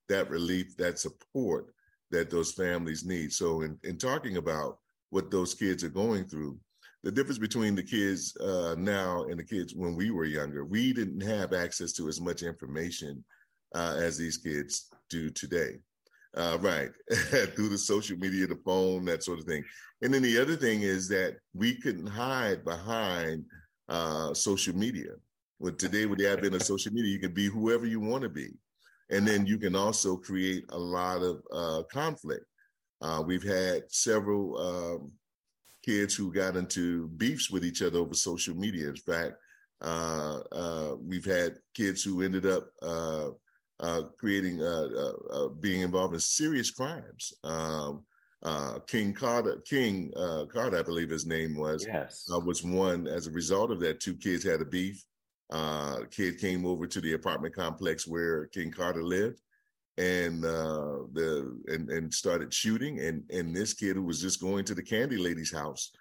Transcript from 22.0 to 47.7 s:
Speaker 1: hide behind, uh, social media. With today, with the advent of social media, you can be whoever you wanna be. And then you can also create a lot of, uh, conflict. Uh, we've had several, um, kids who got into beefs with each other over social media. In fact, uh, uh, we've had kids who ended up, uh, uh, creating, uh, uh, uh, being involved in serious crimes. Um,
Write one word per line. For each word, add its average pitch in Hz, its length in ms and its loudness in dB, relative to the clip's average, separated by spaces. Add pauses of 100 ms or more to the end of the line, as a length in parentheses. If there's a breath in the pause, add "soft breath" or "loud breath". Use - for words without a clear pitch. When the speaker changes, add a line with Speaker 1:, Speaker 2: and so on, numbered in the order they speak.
Speaker 1:
hide 110 560 2
behind, 85 800 0 (440 soft breath)
uh, 80 440 0
social 95 420 2
media. 104 360 -2 (480)
With 87 180 -4
today, 98 280 2
with 101 140 2
the 98 120 6
advent 98 240 2
of 92 80 2
social 98 300 0
media, 113 180 2
you 98 80 0
can 92 140 -2
be 101 140 4
whoever 113 380 2
you 113 140 0
wanna 113 300 0
be. 73 200 -8 (600 soft breath)
And 101 180 6
then 104 180 6
you 104 120 4
can 92 180 2
also 98 400 2
create 92 540 -2
a - 100 -8
lot 90 420 0
of, 90 200 0 (120)
uh, 80 380 0
conflict. 143 540 -4 (560)
Uh, 80 240 -2
we've 90 180 0
had 92 480 2
several, 104 640 2
um, 85 540 -4 (760)
kids 101 300 2
who 98 180 0
got 95 220 2
into 87 640 0
beefs 127 340 2
with 90 140 2
each 87 160 -2
other 87 180 4
over 82 140 2
social 87 420 0
media. 92 320 -2
In 71 80 -4
fact, 85 380 -2 (480 soft breath)
uh, 80 580 -2 (120)
uh, 82 480 -4
we've 87 260 -6
had 87 320 2 (180)
kids 95 280 0
who 92 180 0
ended 95 240 2
up, 92 240 2 (120)
uh, 80 480 -2 (520)
uh, 85 220 0 (140)
creating, 92 440 0
uh, 80 340 0
uh, 69 180 -2 (200)
uh, 71 160 0
being 92 320 -2
involved 92 320 2
in 82 80 -2
serious 151 500 0
crimes. - 640 -8 (100)
Um, 78 640 -4 (380)